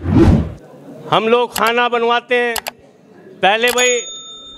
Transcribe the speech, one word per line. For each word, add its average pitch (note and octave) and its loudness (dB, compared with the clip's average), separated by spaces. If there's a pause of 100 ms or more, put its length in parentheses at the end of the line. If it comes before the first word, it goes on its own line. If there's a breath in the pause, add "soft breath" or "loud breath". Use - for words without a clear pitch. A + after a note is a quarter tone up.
(1120)
हम G#3 2
लोग A#3+ 0
खाना A#3 0
बनवाते A#3+ -2
हैं। A#3+ 0 (880)
पहले A3 2
भाई, B3 0 (580)